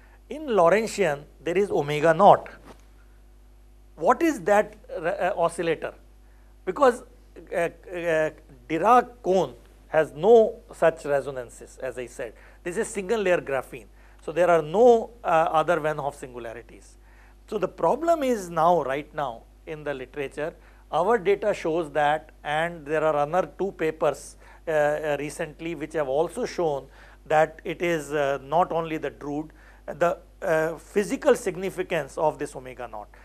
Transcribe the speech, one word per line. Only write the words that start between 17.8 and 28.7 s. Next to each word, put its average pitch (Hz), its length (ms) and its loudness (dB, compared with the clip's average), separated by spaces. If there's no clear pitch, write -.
is 214 260 -2
now, 170 340 4
right 143 300 -6
now, 131 300 -6
in 156 160 -12
the 143 100 -6
literature, 139 600 -8
our 190 240 2
data 202 360 0
shows 165 380 -2
that, 151 400 0
and 160 400 -4
there 151 180 0
are 147 200 2
another 165 340 -2
two 190 160 -4
papers, 160 640 -2
uh, 170 60 -4
uh, 147 480 0
recently 156 560 -8
which 156 180 -10
have 151 140 -2
also 165 380 -2
shown 147 420 -4
that 156 400 2
it 165 160 -8
is, 156 320 -2
uh, 139 280 -2
not 160 300 0